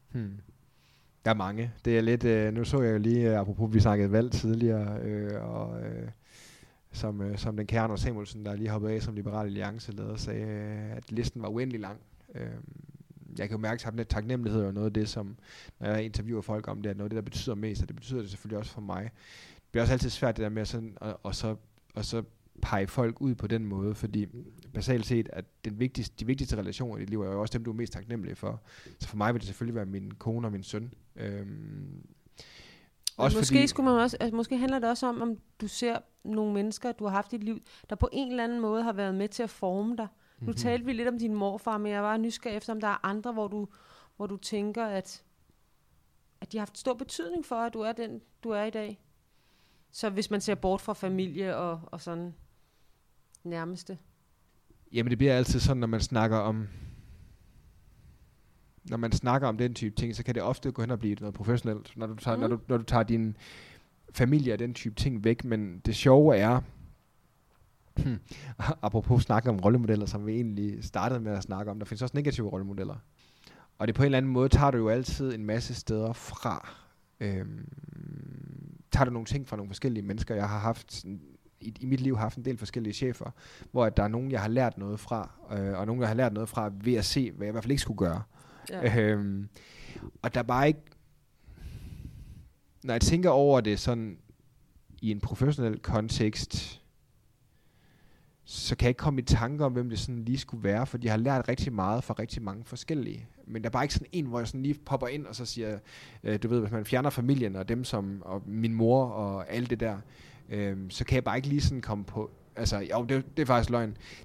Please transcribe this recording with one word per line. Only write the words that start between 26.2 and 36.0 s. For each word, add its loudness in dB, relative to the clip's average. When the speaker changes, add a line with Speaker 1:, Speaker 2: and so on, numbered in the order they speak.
Speaker 1:
de -6
vigtigste 0
relationer -4
i -8
dit -6
liv 0
er -2
jo -2
også -2
dem, -8
du -6
er -4
mest -4
taknemmelig -8
for. -6
Så -6
for -8
mig 2
vil -2
det -8
selvfølgelig -6
være -4
min -6
kone -4
og -4
min -6
søn. -8
Øhm, -6
Speaker 2:
Men -12
Speaker 1:
også 6
Speaker 2:
måske 6
Speaker 1:
fordi 10
Speaker 2:
skulle 4
man 8
også, 2
altså, 0
måske 0
handler 2
det 0
også 0
om, -2
om -2
du -6
ser -2